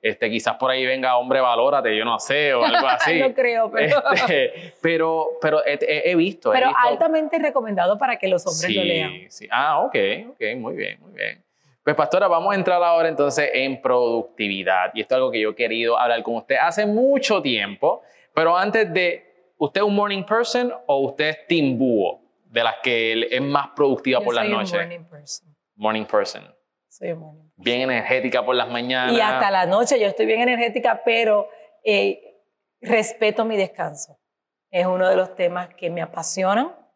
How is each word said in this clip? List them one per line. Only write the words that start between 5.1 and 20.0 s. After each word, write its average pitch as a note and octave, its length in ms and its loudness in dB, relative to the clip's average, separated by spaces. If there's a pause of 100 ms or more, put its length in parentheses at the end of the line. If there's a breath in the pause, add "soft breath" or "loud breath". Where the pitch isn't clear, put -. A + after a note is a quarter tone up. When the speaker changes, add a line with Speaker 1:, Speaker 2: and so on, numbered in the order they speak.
Speaker 1:
pero D3+ 240 2
he, C#3+ 100 0
he, D3+ 360 0
he F#3 60 0
visto, E3+ 360 0
he - 40 4
Speaker 2:
Pero B3+ 120 4
Speaker 1:
visto. B3 200 4
Speaker 2:
altamente D#4+ 500 0
recomendado A3 600 0
para B3 200 -2
que F#3+ 80 -4
los F#3 200 0
hombres F3 280 -2
lo G3 80 0
Speaker 1:
Sí, E3+ 60 0
Speaker 2:
lean. E3 240 -2 (180)
Speaker 1:
sí. - 200 -20
Ah, C#3+ 340 0
ok, C4+ 120 -4 (340)
ok, - 120 -12 (140)
muy B2+ 180 -10
bien, G2+ 260 -8
muy - 120 -20
bien. - 320 -10 (400)
Pues, D3 120 0
pastora, F#3 320 2
vamos F3 240 2
a G3 40 0
entrar F3+ 260 2
ahora E3 260 4
entonces C#3+ 460 0
en C3 260 -2
productividad. G#2 1120 0
Y A2 60 -6
esto G#2+ 140 -2
es - 20 2
algo C3 140 2
que A#2 100 -2
yo G#2+ 100 0
he G2+ 40 -10
querido A#2 440 0
hablar A#2+ 240 0
con A#2 140 -4
usted B2+ 240 -2
hace E3+ 260 0
mucho A#3 560 2
tiempo, A#2 600 -2 (320 soft breath)
pero E3 220 4
antes G3+ 360 2
de, - 680 -4
¿usted D3+ 220 0
es G#3 60 2
un G3+ 80 0
morning G3+ 300 0